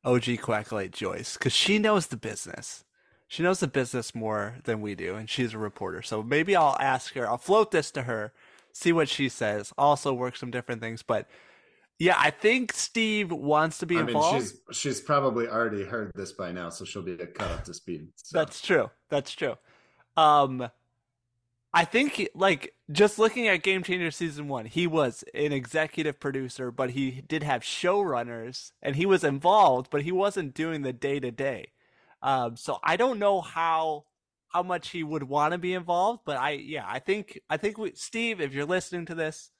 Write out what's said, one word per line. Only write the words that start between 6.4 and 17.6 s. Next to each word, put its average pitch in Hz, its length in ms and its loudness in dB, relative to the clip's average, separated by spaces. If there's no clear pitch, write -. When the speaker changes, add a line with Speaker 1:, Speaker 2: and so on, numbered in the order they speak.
Speaker 1:
I'll 151 240 6
ask 135 340 0
her, 123 120 -2
I'll 117 120 -2
float 214 320 4
this 156 220 2
to 139 100 -6
her, 110 300 -4
see - 200 2
what 160 160 4
she 135 200 0
says, 104 500 -2
also 143 340 4
work 123 240 -2
some 123 140 -8
different 120 320 -6
things. 113 200 -8
But 107 260 -2
yeah, 175 180 6
I 151 120 6
think 233 420 2
Steve 214 580 -2
wants 156 480 0
to 180 80 -4
be 170 100 0
Speaker 2:
I 165 40 2
mean, 120 80 0
Speaker 1:
involved. 156 320 2
Speaker 2:
she's, 107 200 -8
she's 135 240 -4
probably 131 460 0
already 107 380 -2
heard 104 320 -6
this 98 160 -8
by 90 180 -6
now, 87 180 -6
so 87 160 -12
she'll 95 180 -10
be 87 140 -8
caught 87 360 -6
up 80 120 -6